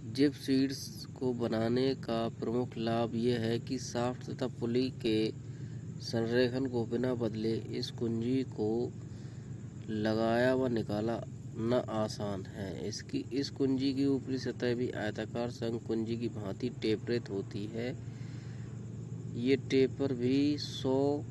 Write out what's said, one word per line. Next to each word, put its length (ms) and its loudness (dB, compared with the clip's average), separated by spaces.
जिब 200 4
शीर्ष 720 0
को 280 -2
बनाने 640 2
का 340 0
प्रमुख 480 0
लाभ 380 0
यह 260 2
है 180 2
कि 200 -4
शाफ्ट 520 -2
तथा 160 -2
पुली 440 2
के 420 2
संरेखन 680 2
को 200 0
बिना 280 2
बदले 400 0
इस 360 -4
कुंजी 520 0
को 500 0
लगाया 640 4
व 120 4
निकाला 580 0
न 340 2
आसान 580 -2
है। 420 -6
इसकी, 440 -4
इस 180 -2
कुंजी 440 2
की 120 2
ऊपरी 320 2
सतह 360 0
भी 160 0
आयताकार 600 -2
शंख 360 -4
कुंजी 300 0
की 120 -2
भांति 400 -4
टेपरित 600 0
होती 360 -4
है। 520 -6
ये 220 4
टेपर 560 4
भी 460 2
सौ 720 0